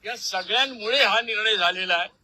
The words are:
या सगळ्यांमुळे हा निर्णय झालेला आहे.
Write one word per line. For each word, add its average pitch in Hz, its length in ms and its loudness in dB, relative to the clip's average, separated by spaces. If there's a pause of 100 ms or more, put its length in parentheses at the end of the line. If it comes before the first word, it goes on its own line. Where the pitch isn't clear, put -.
या 226 120 -8
सगळ्यांमुळे 233 840 0
हा 214 180 4
निर्णय 220 340 0
झालेला 180 400 0
आहे. 175 140 -2 (140)